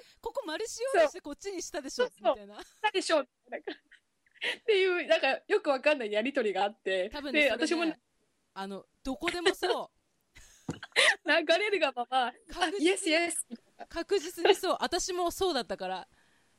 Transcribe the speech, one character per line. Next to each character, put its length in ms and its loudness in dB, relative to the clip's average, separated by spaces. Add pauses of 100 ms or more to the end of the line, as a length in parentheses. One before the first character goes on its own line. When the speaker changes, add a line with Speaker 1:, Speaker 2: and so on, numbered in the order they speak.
(200)
Speaker 1:
こ 120 -10
こ 140 -6
丸 200 -6
し 160 -10
よ 140 -4
う 60 6
と 60 4
し 40 -16
て 80 -16
こ 120 -12
っ 40 -14
ち 160 -14
に 100 -8
し 80 -12
た 100 -8
で 100 -10
し 120 -4
ょ？」 80 0
Speaker 2:
そ 0 -
う。 0 -
そ 220 0
う 40 2
そ 60 -14
う。 40 -18
Speaker 1:
み 20 -18
た 60 -20
い 20 -20
な。 80 -16
Speaker 2:
「し 160 -20
た 100 0
で 120 -2
し 100 -2
ょ？」 100 6
み 40 -6 (240)
た 60 -8
い 100 -12
な。 80 -6
っ 920 -12
て 140 4
い 60 4
う、 220 0
な 120 4
ん 20 -12
か 260 2
よ 140 2
く 100 0
わ 100 2
か 140 4
ん 40 -4
な 60 -4
い 80 -4
や 100 2
り 100 -2
と 100 0
り 100 0
が 120 0
あ 40 2
っ 60 -14
て。 360 -2
Speaker 1:
多 100 -10
分 120 -8
ね、 100 4
Speaker 2:
で、 80 6
Speaker 1:
そ 60 0
れ 20 -2
ね、 80 0
Speaker 2:
私 80 2
も 100 0
ね、 160 -4 (540)
Speaker 1:
あ 120 -10
の、 180 -10 (180)
ど 140 -6
こ 140 -4
で 100 -4
も 140 4
そ 300 -2
う。 60 -18 (760)
Speaker 2:
<laughs> 580 0
流 220 4 (120)
れ 120 -2
る 80 2
が 140 2
ま 180 -6
ま、 160 2
「あ、 80 -6 (180)
Speaker 1:
確 200 0
実 80 -4
に 40 2
Speaker 2:
イ 40 6
エ 80 4
ス、 120 -4
イ 40 2
エ 180 2
ス。」 160 -6 (420)
Speaker 1:
確 300 -2
実 260 -6
に 100 8
そ 180 -2
う。 80 -2
私 320 -2
も 180 -2
そ 200 0
う 40 0
だ 60 0
っ 60 -6
た 100 -8
か 100 -8
ら。 220 -8 (500)